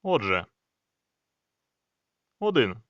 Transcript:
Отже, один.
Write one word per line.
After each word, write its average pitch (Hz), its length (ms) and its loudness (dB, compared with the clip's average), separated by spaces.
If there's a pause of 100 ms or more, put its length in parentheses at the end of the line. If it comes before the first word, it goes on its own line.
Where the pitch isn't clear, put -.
Отже, 98 420 0 (1900)
один. 151 500 0